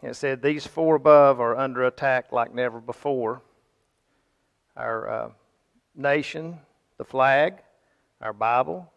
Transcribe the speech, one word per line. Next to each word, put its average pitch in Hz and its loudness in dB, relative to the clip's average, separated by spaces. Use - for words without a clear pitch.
It 123 -12
said, 135 -4
"These 147 -2
four 160 0
above 143 8
are 117 0
under 131 -4
attack 127 -2
like 120 -2
never 120 -4
before." 123 -6
Our, 113 -8
uh, 113 -8
nation, 151 -4
the - -12
flag, 139 0
our 110 -8
Bible 127 -2